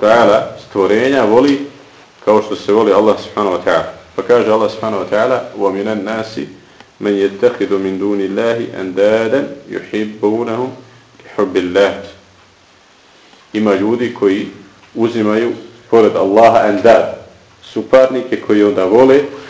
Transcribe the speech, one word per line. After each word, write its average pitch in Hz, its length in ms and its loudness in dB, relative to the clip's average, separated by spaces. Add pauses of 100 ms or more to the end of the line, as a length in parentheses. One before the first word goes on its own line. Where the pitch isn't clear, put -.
ta'ala 110 400 4 (280)
stvorenja 117 540 0
voli 131 440 2 (600)
kao 104 140 4
što 101 140 -6
se 101 180 -2
voli 110 180 4
Allah 104 320 4
subhanahu 101 320 -4
wa 85 100 -6
ta'ala. 82 260 -2 (240)
Pa - 60 -6
kaže 110 300 2
Allah 110 200 0
subhanahu 104 320 -6
wa - 60 -12
ta'ala: 120 300 0 (160)
"وَمِنَ 101 320 -4
النَّاسِ 107 560 -6 (560)
مَنْ 104 160 -2
يَتَّخِذُ 98 560 0
مِنْ 95 280 -4
دُونِ 101 200 -4
اللَّهِ 110 380 -2 (240)
أَنْدَادًا 107 600 0 (300)
يُحِبُّونَهُمْ 110 1000 -6 (540)
كِحُبِّ 95 320 -6
اللَّهِ." 92 380 0 (1600)
Ima 107 220 0
ljudi 113 380 -2
koji 101 340 0 (480)
uzimaju 113 580 -2 (360)
pored 113 260 4
Allaha 107 520 4
andad, 101 480 2 (480)
suparnike 131 800 0
koji 104 220 2
onda 95 220 2
vole 131 340 6 (300)